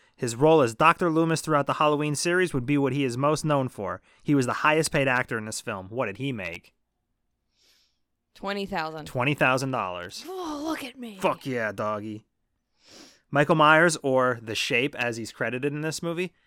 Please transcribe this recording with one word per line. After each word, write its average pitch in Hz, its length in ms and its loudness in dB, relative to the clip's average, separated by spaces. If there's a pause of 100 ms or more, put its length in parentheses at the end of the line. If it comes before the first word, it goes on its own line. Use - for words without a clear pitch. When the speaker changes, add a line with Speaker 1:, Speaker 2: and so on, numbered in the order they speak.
(160)
Speaker 1:
His 117 200 -4
role 156 260 6
as 113 140 2
Doctor 165 340 4
Loomis 160 320 2
throughout 147 240 0
the 139 80 -2
Halloween 151 400 2
series 175 400 0
would 123 140 -2
be 143 100 2
what 139 160 2
he 143 120 0
is 120 120 -4
most 147 260 0
known 143 260 0
for. 95 340 -8 (180)
He 147 140 2
was 131 100 4
the 117 80 -2
highest 156 380 2
paid 139 160 0
actor 127 280 -2
in 110 100 -6
this 110 160 -10
film. 98 280 -10
What 117 160 -4
did 98 120 -8
he 135 140 -6
make? 90 440 -10 (1600)
Speaker 2:
Twenty 196 320 -6
thousand. 160 380 -6
Speaker 1:
Twenty 131 280 -2
thousand 131 380 0
dollars. 90 560 -6
Speaker 2:
Oh, 330 360 -8
look 311 200 -6
at 262 160 -16
me. 220 200 -14
Speaker 1:
Fuck 165 280 -2
yeah, 117 240 -4
doggy. 107 560 -6 (1040)
Michael 147 240 4
Myers, 156 480 8
or 127 400 2
The 110 100 -6
Shape, 127 400 0
as 120 240 -4
he's 110 140 -8
credited 127 420 -4
in 151 80 -6
this 156 220 -6
movie, 170 300 -6 (140)